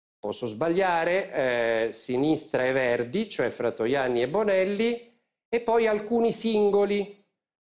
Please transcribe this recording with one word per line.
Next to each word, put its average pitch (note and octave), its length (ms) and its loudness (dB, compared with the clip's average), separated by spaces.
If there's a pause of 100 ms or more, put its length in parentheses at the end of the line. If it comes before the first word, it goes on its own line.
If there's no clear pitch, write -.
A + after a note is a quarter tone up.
(180)
posso G#2 280 -6
sbagliare, E3+ 880 0
eh, A#2 600 0
Sinistra C#3 720 -2
e C3 60 2
Verdi, B2+ 580 0
cioè B2 180 -2
Fratoianni A#2+ 720 -2
e B2+ 80 0
Bonelli, G3+ 920 0 (300)
e A#3 120 0
poi A3+ 260 2
alcuni A3 440 2
singoli, G3+ 960 0 (400)